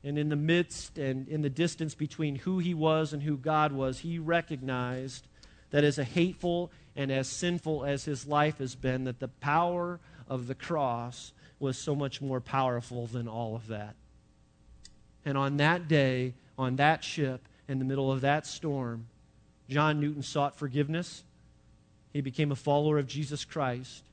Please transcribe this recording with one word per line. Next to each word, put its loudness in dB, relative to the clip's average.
and -2
in 2
the 2
midst 0
and -2
in -2
the 2
distance -2
between -2
who -2
he 0
was 2
and -4
who 0
God 2
was, -2
he -6
recognized -2
that 6
as 4
a 0
hateful 0
and -2
as 0
sinful -2
as -2
his -4
life 2
has -4
been, -2
that -4
the -6
power 0
of -4
the -6
cross -4
was -2
so -2
much -4
more -2
powerful -2
than -6
all -6
of -10
that. -8
And 0
on 2
that 4
day, 4
on 0
that 6
ship, -4
in -2
the 0
middle 2
of 0
that 2
storm, -6
John 4
Newton -2
sought 0
forgiveness. -2
He -2
became 0
a 0
follower 4
of 0
Jesus -6
Christ. -4